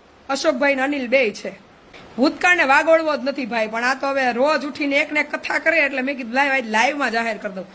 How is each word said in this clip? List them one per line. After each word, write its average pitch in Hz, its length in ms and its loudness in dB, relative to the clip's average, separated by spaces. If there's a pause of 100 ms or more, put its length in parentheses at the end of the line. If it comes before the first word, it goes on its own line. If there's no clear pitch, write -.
(300)
અશોકભાઈ 277 460 2
ને 262 60 -2
અનિલ 269 260 -2
બેય 240 240 2
છે. 202 200 -10 (680)
ભૂતકાળને 339 460 2
વાગોળવો 311 520 4
જ 254 80 -6
નથી 277 220 -4
ભાઈ, 220 220 -2
પણ 226 160 -4
આ 254 100 2
તો 269 140 -4
હવે 269 240 0
રોજ 262 340 0
ઉઠીને 285 300 -4
એક 294 160 0
ને 302 80 0
એક 294 160 -4
કથા 320 240 -4
કરે 320 200 2
એટલે 277 220 0
મેં 269 160 -4
કીધું 233 160 -10
લાઈવ, 277 180 2
આજ 269 160 0
લાઈવમાં 247 440 0
જાહેર 226 260 -2
કરી 190 160 -8
દઉં. 185 220 -10